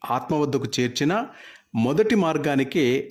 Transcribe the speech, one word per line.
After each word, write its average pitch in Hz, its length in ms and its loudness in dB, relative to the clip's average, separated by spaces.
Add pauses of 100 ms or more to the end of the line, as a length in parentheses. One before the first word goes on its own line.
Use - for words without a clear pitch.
(120)
ఆత్మ 123 240 -2
వద్దకు 139 300 0 (140)
చేర్చినా 151 480 0 (480)
మొదటి 156 400 2
మార్గానికే 147 960 0